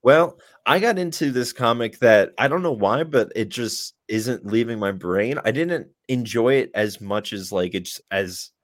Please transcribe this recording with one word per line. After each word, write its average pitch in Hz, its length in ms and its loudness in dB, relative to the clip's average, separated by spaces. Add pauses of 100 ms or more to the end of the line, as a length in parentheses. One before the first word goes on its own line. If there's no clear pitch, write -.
Well, 156 360 4 (280)
I 156 140 4
got 220 180 0
into 165 320 -2
this 123 220 -2
comic 117 480 -2
that 107 380 6
I 135 100 2
don't 170 140 0
know 165 100 0
why, 110 320 0
but 147 320 0
it 104 140 -2
just - 440 -8 (140)
isn't 110 380 -4
leaving 113 340 0
my 101 120 -2
brain. 98 520 -2
I 110 80 0
didn't 165 360 -4 (200)
enjoy 120 480 2
it 127 180 0
as 104 260 -2
much 104 320 -4
as, 98 200 -10
like, 90 220 -2
it's 90 260 -8 (100)
as 95 400 -6 (140)